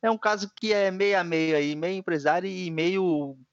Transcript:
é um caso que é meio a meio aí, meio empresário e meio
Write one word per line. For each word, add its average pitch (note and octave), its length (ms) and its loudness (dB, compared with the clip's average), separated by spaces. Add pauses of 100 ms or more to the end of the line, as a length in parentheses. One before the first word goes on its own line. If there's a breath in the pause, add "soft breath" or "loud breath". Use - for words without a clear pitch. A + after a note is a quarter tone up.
é A3+ 80 2
um A3+ 80 0
caso G#3 360 0
que G#3+ 180 -2
é G3 180 4
meio G3 280 2
a F3+ 60 0
meio D#3+ 320 0
aí, D3 180 0
meio E3+ 240 -4
empresário E3+ 500 0
e F#3 220 -6
meio D#3+ 680 0 (160)